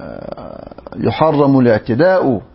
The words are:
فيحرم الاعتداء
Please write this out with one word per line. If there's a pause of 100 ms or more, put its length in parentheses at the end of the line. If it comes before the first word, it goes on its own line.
(960)
فيحرم
الاعتداء (140)